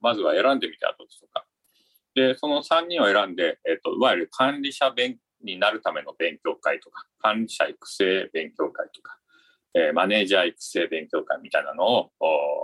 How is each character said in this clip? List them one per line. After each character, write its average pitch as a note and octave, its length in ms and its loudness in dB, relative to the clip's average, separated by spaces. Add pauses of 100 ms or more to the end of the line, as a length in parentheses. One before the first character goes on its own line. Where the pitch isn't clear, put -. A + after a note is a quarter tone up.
ま A#2 140 2
ず G#2 80 -4
は D#2 100 2
選 B2 240 4
ん - 40 -4
で E2 60 -4
み D#2+ 100 -10
て - 100 -4
は - 120 -4
ど - 60 -20
う - 20 -20
で - 60 -20
し - 100 -20
ょ - 80 -20
う - 20 -20
か。 - 120 -6 (720)
で、 C3 220 4
そ D3+ 120 -6
の C#3+ 140 0
三 E3 260 2
人 E3+ 120 -2
を A2+ 60 4
選 G2+ 220 4
ん E2+ 80 -12
で、 - 280 0
え - 100 0
ー - 100 -4
と、 - 100 -4
い - 60 -4
わ B2 120 4
ゆ F2 100 0
る - 100 -6
管 C#3 300 0
理 C#3 100 -6
者 C3+ 180 0
勉-、 B2 280 -4 (260)
に F#2 140 -8
な G2+ 120 2
る A2 120 -4
た E2 100 -2
め D2+ 100 -6
の - 120 -14
勉 D#2 280 -4
強 D#2+ 140 -4
会 C#2+ 240 -2
と - 100 -20
か、 - 160 -20 (140)
管 A2 240 0
理 A2 60 -10
者 - 180 -2
育 - 180 -16
成 F#2+ 460 0
勉 D#2+ 240 -6
強 - 140 -2
会 - 240 -8
と - 80 -20
か、 - 160 -20 (560)
え D#2+ 160 4
ー、 - 20 0
マ F2+ 140 2
ネ G#2 160 2
ー F#2+ 40 0
ジ G2 80 0
ャ F#2 100 6
ー - 40 2
育 - 100 -10
成 - 300 -4
勉 - 180 -6
強 - 160 -4
会 - 200 -4
み - 80 -20
た D2+ 100 2
い C#2+ 40 -2
な C#2 100 -8
の F2+ 120 0
を、 A#2 320 2
お、 D#2+ 80 0 (380)